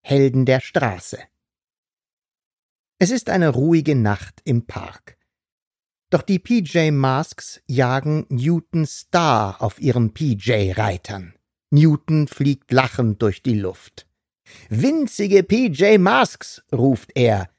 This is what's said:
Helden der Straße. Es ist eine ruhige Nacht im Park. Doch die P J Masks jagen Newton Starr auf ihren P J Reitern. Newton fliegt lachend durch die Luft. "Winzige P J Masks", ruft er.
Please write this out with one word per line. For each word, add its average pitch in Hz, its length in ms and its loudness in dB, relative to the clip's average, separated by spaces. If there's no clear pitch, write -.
Helden 135 460 2
der 131 140 2
Straße. - 580 -6
Es 185 120 2
ist 254 180 -4
eine 175 200 2
ruhige 147 480 2
Nacht 104 480 -2
im 120 220 -2
Park. - 520 -16
Doch 165 120 0
die 190 160 -2
P 233 220 0
J 156 340 0
Masks 135 720 -4
jagen 135 640 -2
Newton 160 580 -2
Starr 120 760 -2
auf 101 200 -4
ihren 120 340 0
P 143 200 -2
J 101 440 -2
Reitern. 98 560 -6
Newton 151 580 2
fliegt 139 420 -4
lachend 123 500 0
durch 104 220 -2
die 117 160 0
Luft. - 480 -10
"Winzige 202 760 2
P 233 240 2
J 190 340 4
Masks", 208 640 0
ruft 127 440 0
er. 107 420 0